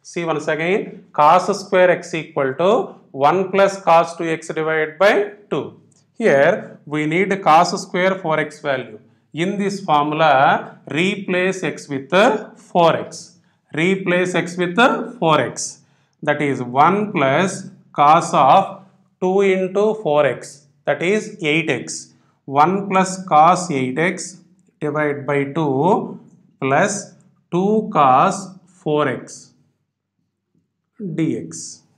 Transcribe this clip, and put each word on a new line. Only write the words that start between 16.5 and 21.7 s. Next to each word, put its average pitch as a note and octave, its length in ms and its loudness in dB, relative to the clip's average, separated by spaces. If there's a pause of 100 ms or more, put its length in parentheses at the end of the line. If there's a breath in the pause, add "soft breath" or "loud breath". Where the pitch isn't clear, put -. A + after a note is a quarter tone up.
one D#3+ 480 2
plus D3 600 -2 (220)
cos D#3+ 400 4
of E3 500 4 (380)
two F#3+ 200 0
into F#3+ 600 0
four D3 240 2
X, - 400 -8 (180)
that D3 180 -4
is G3+ 400 -2
eight D#3 280 -2